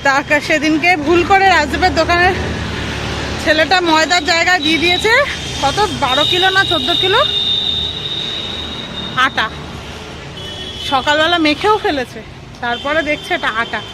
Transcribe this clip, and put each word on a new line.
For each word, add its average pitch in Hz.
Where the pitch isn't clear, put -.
তা 269
সেদিনকে 311
ভুল 339
করে 392
রাজদীপের 339
দোকানের 349
ছেলেটা 320
ময়দার 320
জায়গায় 339
দিয়ে 311
দিয়েছে 359
কত, 277
বারো 269
কিলো 370
না 392
চোদ্দ 320
কিলো 392
আটা। 269
সকালবেলা 302
মেখেও 381
ফেলেছে, 269
তারপরে 247
দেখছে 294
এটা 285
আটা। 226